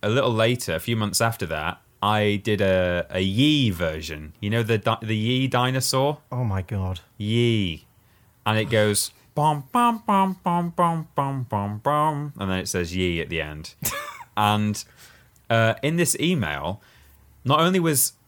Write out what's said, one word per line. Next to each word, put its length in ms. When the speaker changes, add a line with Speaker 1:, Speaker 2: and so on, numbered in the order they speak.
Speaker 1:
a 60
little 240
later, 420
a 60
few 160
months 240
after 260
that, 340
I 420
did 180
a, 480
a 100
Yee 480
version. 720
You 80
know 140
the 160
di-, 240
the 140
Yee 320
dinosaur? 720
Speaker 2:
Oh 120
my 180
God. 380
Speaker 1:
Yee. 680
And 120
it 120
goes, 400
"Bum, 360
bum, 360
bum, 360
bum, 320
bum, 400
bum, 360
bum, 340
bum," 540
and 120
then 80
it 100
says 280
"Yee" 240
at 80
the 140
end. 400
Speaker 2:
<laughs> 20
Speaker 1:
And, 460
uh, 320
in 140
this 220
email, 640
not 160
only 180
was 360